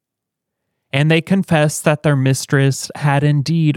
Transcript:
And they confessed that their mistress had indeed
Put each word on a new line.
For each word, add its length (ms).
And 180
they 100
confessed 640
that 200
their 120
mistress 800
had 300
indeed 520